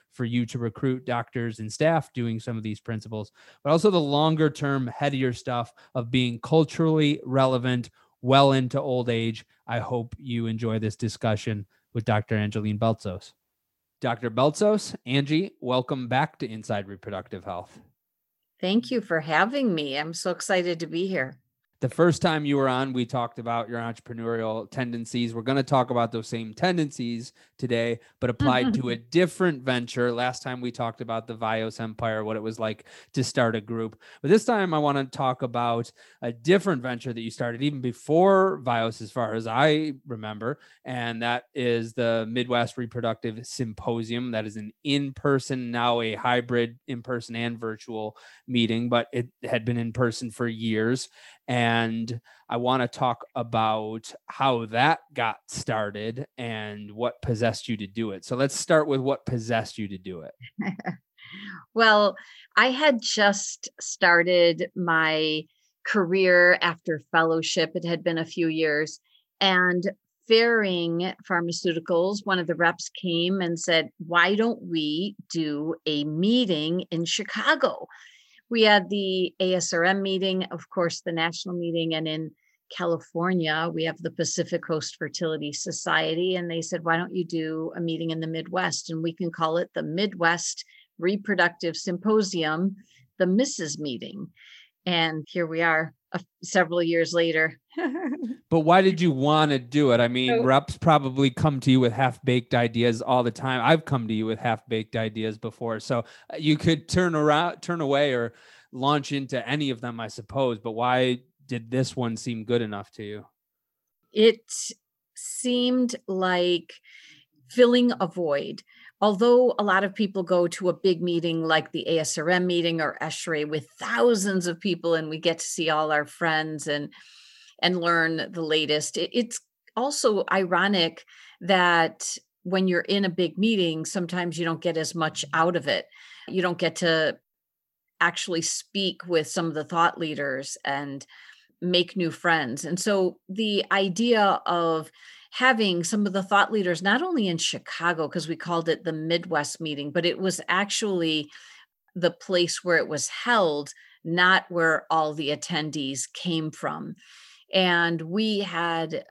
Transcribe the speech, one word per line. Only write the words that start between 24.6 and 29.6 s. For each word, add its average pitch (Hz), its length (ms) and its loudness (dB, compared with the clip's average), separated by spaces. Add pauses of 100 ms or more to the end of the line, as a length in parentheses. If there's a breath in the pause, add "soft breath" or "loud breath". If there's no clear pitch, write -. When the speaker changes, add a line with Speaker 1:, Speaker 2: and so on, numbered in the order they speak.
Speaker 1:
tendencies. 120 640 -4
We're 117 60 -8
gonna 135 200 2
talk 131 300 2
about 117 200 0
those 113 160 -6
same 113 260 -8
tendencies 131 800 -2 (240 soft breath)
today, 117 420 -2 (220 soft breath)
but 123 80 0
applied 127 460 2
to 123 140 -2
a 120 60 -2
Speaker 2:
<laughs> - 160 -14
Speaker 1:
different 170 500 2